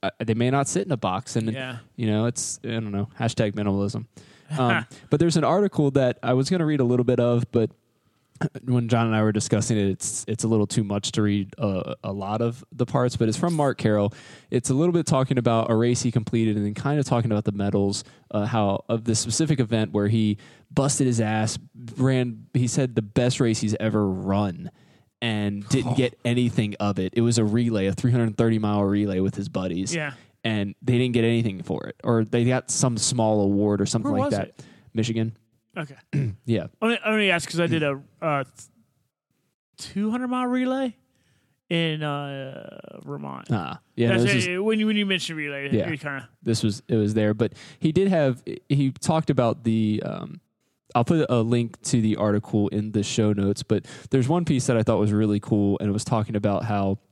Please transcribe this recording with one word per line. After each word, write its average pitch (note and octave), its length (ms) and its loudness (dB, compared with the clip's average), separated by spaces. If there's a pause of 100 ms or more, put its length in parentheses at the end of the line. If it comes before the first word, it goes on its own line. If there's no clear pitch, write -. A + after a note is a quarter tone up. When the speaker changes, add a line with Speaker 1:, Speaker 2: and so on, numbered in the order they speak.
Speaker 1:
I, F#2+ 80 -4 (140)
they A2 100 0
may A#2+ 160 0
not C#3 180 0
sit G3 160 -2
in F#3+ 80 -8
a C3 40 0
box. F#2+ 400 -4
And, A2 160 -2
Speaker 2:
Yeah. B2+ 240 -10 (200)
Speaker 1:
you A2 120 -2
know, G#2+ 180 2
it's, - 380 -6
I A2 60 -6
don't A2+ 200 -4
know, G2+ 180 -4 (100)
hashtag A2+ 340 0
minimalism. G2+ 540 -2 (520)
Um, D3 260 2 (140)
Speaker 2:
<laughs> - 120 -10
Speaker 1:
but D3+ 100 2
there's E3+ 160 4
an D#3 80 2
article D#3 480 2
that C3 320 2
I B2 80 2
was C3+ 180 2
gonna E3+ 160 2
read D3+ 140 0
a B2+ 40 4
little B2 200 2
bit B2 160 2
of, A#2+ 320 2
but A2+ 180 2 (920)
when B2 240 0
John A#2 200 4
and A2 80 2
I G#2+ 60 4
were G#2+ 100 2
discussing G#2+ 440 0
it, G2+ 120 2
it's, - 400 -6
it's G#2+ 160 -4
a A2 40 0
little G#2+ 200 2
too A2+ 160 0
much G2+ 280 -4
to A2+ 100 0
read G2+ 360 0
a, G2 460 -4
a G2 80 -6
lot G2+ 280 -6
of A#2 300 -4
the A#2+ 160 -4
parts, B2 300 0
but A2+ 120 2
it's A2 80 -2
from E3+ 180 -2
Mark C#3+ 240 0
Carroll. G#2 360 2 (340)
It's B2 220 -2
a C3 40 2
little E3+ 180 2
bit E3 140 0
talking C3 320 2
about A2+ 320 2
a A2+ 40 4
race A#2+ 280 2
he A#2+ 100 0
completed A2 440 0
and G#2 80 -2
then G#2 100 -2
kinda C#3+ 280 -2
talking A2+ 300 0
about G#2 120 0
the G#2 80 -2
medals, G2+ 520 0 (260)
uh, G#2 160 -2
how G#2+ 420 0
of A2+ 160 -2
this A2+ 140 0
specific D3 400 -2
event A2 340 0
where G#2 140 0
he G#2+ 320 2 (320)
busted C#3 380 0
his A#2 120 0
ass, A2 380 -2 (380)
ran, B2+ 580 -2
he B2 140 0
said B2+ 260 -2
the A2 80 0
best B2 380 0
race A2+ 200 2
he's G#2+ 200 0
ever G#2+ 280 0
run F#2+ 600 -2 (500)
and G#2 480 -4
didn't B2 240 0
Speaker 2:
Oh. - 40 0
Speaker 1:
get B2 280 2
anything A#2+ 540 0
of G2+ 220 0
it. F2+ 160 -2
It A#2 60 4
was A#2 160 4
a A2+ 60 4
relay, A2 420 2
a G2 60 0
three A#2 200 0
hundred A2+ 240 0
thirty A2+ 240 2
mile G#2 240 2
relay G2+ 340 0
with F#2+ 160 0
his G2+ 140 -6
buddies. F#2 440 -4
Speaker 2:
Yeah. D3+ 200 -4 (320)
Speaker 1:
And G2+ 360 -2
they B2 160 2
didn't B2 180 2
get A#2 100 4
anything A2+ 400 0
for - 240 -6
it, - 160 -12
or A2+ 200 4
they A#2 200 2
got B2+ 260 0
some B2 280 0
small A2 420 2
award G2+ 400 2
or G2+ 60 2
something A2+ 260 -2
Speaker 2:
Where G2+ 80 0
Speaker 1:
like - 100 0
Speaker 2:
was G2+ 80 0
Speaker 1:
that. G2 120 -4
Speaker 2:
it? - 140 -20 (300)
Speaker 1:
Michigan. A2+ 420 -2 (400)
Speaker 2:
Okay. C#3 200 -12 (160)
Speaker 1:
<clears throat> B2 220 -2 (100)
Yeah. G#2+ 240 -2 (120)
Speaker 2:
Only, A3+ 240 0
only G#3+ 280 2
asked E3+ 160 -2
'cause E3 120 -4
I E3+ 60 2
did E3 160 0
a, C#3 180 -2 (220)
uh, D3 220 0
th-, - 240 -20 (1080)
two G#3 340 -6
hundred B3 180 -4
mile B3+ 180 -2
relay B3+ 500 -2 (720)
in, E3 340 -2
uh, C#3+ 1040 -10
Vermont. C#2+ 460 -12
Speaker 1:
Ah, D#2 300 -4 (140)
yeah, A#2 140 2
no, A2+ 100 4
Speaker 2:
That's B2 140 2
Speaker 1:
this - 140 0
Speaker 2:
it. F3+ 60 -4
Speaker 1:
is F#3 80 -4
Speaker 2:
When A3 180 0
you, G#3+ 80 0
when G#3+ 100 0
you G#3 100 0
mentioned F3 320 -4
relay, C#3+ 320 -8
Speaker 1:
Yeah. A#2 180 0
Speaker 2:
it D#3 120 -6
kinda C#3 280 -8 (140)
Speaker 1:
This A2+ 200 0
was, G#2+ 260 -2
it A#2+ 80 0
was G#2+ 180 2
there, G#2+ 200 2
but G#2+ 180 0 (260)
he D#3+ 140 0
did F#3+ 160 4
have, D3 340 2 (260)
he C#3 240 2
talked - 380 0
about B2+ 340 2
the, A2 400 2
um, - 360 -10 (540)
I'll A#2+ 100 4
put D#3+ 240 4
a A#2+ 140 4
link A#2 400 0
to - 180 2
the A2 160 4
article G#2 520 2
in G#2+ 240 -2
the G#2 100 2
show G#2+ 320 2
notes, G2+ 280 0
but G#2 220 -2 (260)
there's B2+ 180 2
one E3+ 180 2
piece C3 200 0
that B2 120 2
I A2 40 2
thought G#2 160 2
was G#2 140 2
really G#2 280 2
cool, G2+ 400 2
and G#2 100 -2
it - 20 0
was G#2+ 120 -4
talking A2 300 -2
about G2+ 300 0
how G2 340 0 (140)